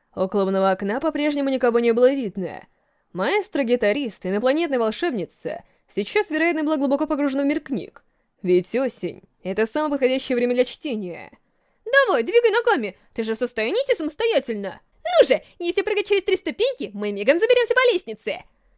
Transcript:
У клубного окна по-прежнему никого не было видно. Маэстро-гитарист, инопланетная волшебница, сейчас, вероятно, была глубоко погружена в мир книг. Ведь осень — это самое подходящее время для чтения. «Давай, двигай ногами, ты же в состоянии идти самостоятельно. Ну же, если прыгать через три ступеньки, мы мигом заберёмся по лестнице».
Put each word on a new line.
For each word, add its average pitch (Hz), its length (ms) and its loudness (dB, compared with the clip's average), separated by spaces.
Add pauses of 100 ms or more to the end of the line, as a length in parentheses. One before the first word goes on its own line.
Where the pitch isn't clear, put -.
(140)
У 190 120 -2
клубного 190 440 0
окна 190 300 -2
по-прежнему 294 500 -2
никого 240 300 2
не 233 120 4
было 247 180 6
видно. 196 560 -6 (460)
Маэстро-гитарист, 240 1120 -2
инопланетная 254 540 0
волшебница, 226 840 -4 (300)
сейчас, 294 360 -2
вероятно, 320 340 0
была 302 140 0
глубоко 277 280 0
погружена 285 360 0
в 277 40 0
мир 302 140 0
книг. - 420 -8 (380)
Ведь 180 340 2
осень — - 460 -4 (220)
это 196 240 -2
самое 302 260 -2
подходящее 262 440 0
время 240 180 0
для 254 100 4
чтения. 196 680 -8 (760)
«Давай, 294 160 2
двигай 453 280 4
ногами, 381 460 0 (180)
ты 233 80 -4
же 220 120 -4
в 220 40 -6
состоянии 247 460 -2
идти 523 120 0
самостоятельно. 294 840 -2 (240)
Ну 679 220 6
же, 247 160 2 (160)
если 349 240 -4
прыгать 403 240 -2
через 392 160 2
три 381 140 0
ступеньки, 381 560 -2
мы 208 200 -4
мигом 208 260 2
заберёмся 480 360 4
по 508 180 4
лестнице». - 520 -6 (340)